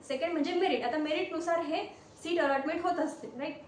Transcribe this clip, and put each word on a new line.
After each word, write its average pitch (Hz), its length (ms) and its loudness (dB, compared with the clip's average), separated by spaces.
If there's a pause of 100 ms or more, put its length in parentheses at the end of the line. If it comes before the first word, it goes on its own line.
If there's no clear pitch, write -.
सेकंड 320 240 0
म्हणजे 320 220 2
मेरिट. 330 300 2
आता 254 120 0
मेरिटनुसार 330 640 0
हे 339 240 -2 (380)
सीट 339 180 2
अलॉटमेंट 285 420 2
होत 349 160 2
असते, 294 300 -2 (100)
राईट. 294 300 -6